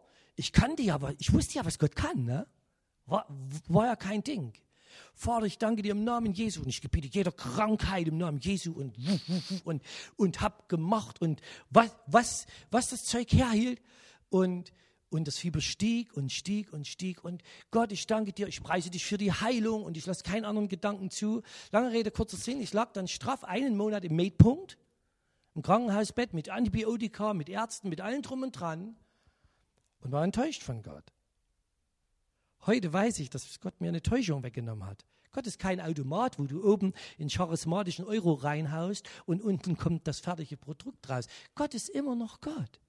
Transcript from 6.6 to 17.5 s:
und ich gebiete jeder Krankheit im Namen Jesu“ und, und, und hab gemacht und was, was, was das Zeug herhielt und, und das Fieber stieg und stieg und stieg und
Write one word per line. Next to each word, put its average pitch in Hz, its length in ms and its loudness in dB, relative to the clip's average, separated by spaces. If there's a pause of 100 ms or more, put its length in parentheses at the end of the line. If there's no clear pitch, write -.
und 135 80 -4
ich - 120 -4
gebiete 156 260 0
jeder 180 240 2
Krankheit 190 760 2
im 160 100 0
Namen 160 220 0
Jesu“ 175 340 -2
und, 135 220 -6 (680)
und, 160 180 -2 (320)
und 185 260 2
hab - 280 -4
gemacht 180 520 0
und 160 200 0 (280)
was, 220 220 8 (160)
was, 233 380 4 (240)
was 240 200 2
das - 160 -8
Zeug 233 260 0
herhielt 240 500 6 (480)
und, 180 420 2 (380)
und 160 180 -2
das 139 100 -6
Fieber 160 240 -2
stieg 233 520 -2
und 139 180 -4
stieg 208 400 -4
und 147 160 -10
stieg - 360 -8
und 175 180 -8 (300)